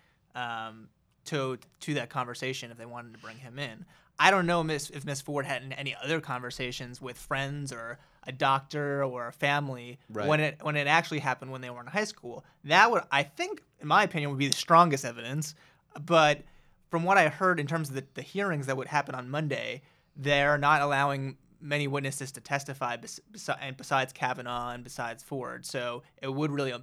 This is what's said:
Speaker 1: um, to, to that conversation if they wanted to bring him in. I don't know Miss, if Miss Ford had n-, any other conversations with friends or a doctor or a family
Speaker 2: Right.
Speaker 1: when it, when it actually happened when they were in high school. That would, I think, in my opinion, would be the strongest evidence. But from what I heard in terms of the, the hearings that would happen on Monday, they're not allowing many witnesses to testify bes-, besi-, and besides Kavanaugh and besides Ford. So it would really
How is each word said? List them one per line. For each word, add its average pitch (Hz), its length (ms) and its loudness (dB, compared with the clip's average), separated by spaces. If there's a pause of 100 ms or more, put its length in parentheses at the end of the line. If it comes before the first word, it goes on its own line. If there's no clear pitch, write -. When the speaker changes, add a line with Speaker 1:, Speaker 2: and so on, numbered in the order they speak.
(340)
Speaker 1:
um, 113 540 -8 (380)
to, 131 320 -4 (220)
to 151 140 -4
that 123 160 -4
conversation 127 640 -6
if 117 60 -20
they 117 80 -14
wanted 120 280 -16
to 113 60 -20
bring 113 160 -18
him 127 240 -16
in. 123 240 -10 (340)
I 165 140 10
don't 185 140 4
know 170 180 4
Miss, 151 260 -4
if 139 140 -12
Miss 139 160 -6
Ford 143 260 -4
had 131 160 -6
n-, 135 100 -12
any 135 300 -8
other 151 180 0
conversations 123 800 -8
with 127 160 -12
friends 139 560 -6
or 117 260 -12 (280)
a 131 60 -12
doctor 139 720 0
or 123 240 -4
a 127 40 -12
family 135 680 -2 (100)
Speaker 2:
Right. 107 200 -4
Speaker 1:
when 151 120 4
it, 151 220 -2
when 151 140 -2
it 143 100 0
actually 156 340 2
happened 131 320 -4
when 131 80 -8
they 127 100 -12
were 120 100 -12
in 120 60 -14
high 208 180 -2
school. 120 400 -12 (200)
That 185 260 8
would, 196 200 2
I 143 120 4
think, 359 400 -6 (180)
in 151 80 -10
my 185 140 6
opinion, 147 280 0
would 135 80 -4
be 139 100 2
the - 80 4
strongest 165 480 6
evidence. 120 500 -6 (460)
But 151 420 6 (480)
from 165 140 -2
what 196 140 6
I 160 100 8
heard 180 300 2
in 143 80 -2
terms 156 220 -2
of 131 80 -10
the, 135 80 -6 (100)
the - 80 -10
hearings 175 440 -4
that 131 100 0
would 131 100 -4
happen 143 280 0
on 127 160 -10
Monday, 131 520 -4 (320)
they're 143 440 4
not 143 240 4
allowing 139 540 0 (240)
many 147 280 -2
witnesses 135 440 -4
to 120 80 -16
testify 131 560 -4
bes-, 113 240 -14 (120)
besi-, - 280 -6
and 135 160 -10
besides 131 360 -2
Kavanaugh 123 580 -6
and 123 140 -10
besides 117 380 -8
Ford. 123 420 -10
So 123 380 -6 (180)
it 135 120 -6
would 147 200 -2
really 139 200 -2 (100)